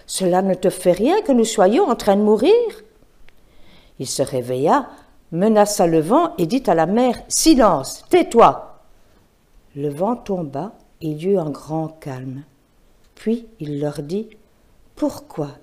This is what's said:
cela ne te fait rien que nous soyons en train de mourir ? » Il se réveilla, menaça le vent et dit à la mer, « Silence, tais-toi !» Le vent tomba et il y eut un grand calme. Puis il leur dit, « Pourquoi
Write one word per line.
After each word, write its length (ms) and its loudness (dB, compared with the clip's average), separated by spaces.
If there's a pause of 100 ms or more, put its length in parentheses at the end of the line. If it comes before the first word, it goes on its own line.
cela 340 0
ne 120 0
te 140 -2
fait 220 0
rien 320 0
que 80 -2
nous 140 4
soyons 440 2
en 60 0
train 220 2
de 60 0
mourir ? » 300 4 (1500)
Il 80 -8
se 140 -4
réveilla, 680 -2 (420)
menaça 560 2
le 140 2
vent 380 0
et 80 0
dit 220 -2
à 60 2
la 120 2
mer, « 420 0
Silence, 800 2
tais-toi !» 720 2 (960)
Le 140 -4
vent 260 -2
tomba 560 -8 (300)
et 60 -6
il 140 -8
y 40 -6
eut 120 2
un 120 -2
grand 380 -8
calme. 560 -12 (680)
Puis 300 -6 (160)
il 180 -8
leur 220 -6
dit, « 300 -8 (640)
Pourquoi 540 -8 (120)